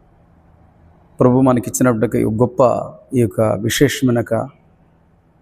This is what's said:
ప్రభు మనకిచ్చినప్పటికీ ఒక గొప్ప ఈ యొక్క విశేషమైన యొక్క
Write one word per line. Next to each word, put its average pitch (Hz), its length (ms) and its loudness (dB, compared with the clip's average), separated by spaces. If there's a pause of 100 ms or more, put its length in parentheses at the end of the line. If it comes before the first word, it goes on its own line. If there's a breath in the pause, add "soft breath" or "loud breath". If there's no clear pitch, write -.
(1200)
ప్రభు 127 280 4
మనకిచ్చినప్పటికీ 120 840 0
ఒక 107 140 -4
గొప్ప 123 180 -2 (560)
ఈ 120 60 2
యొక్క 113 160 -4 (280)
విశేషమైన 120 560 0
యొక్క 113 200 -4 (1000)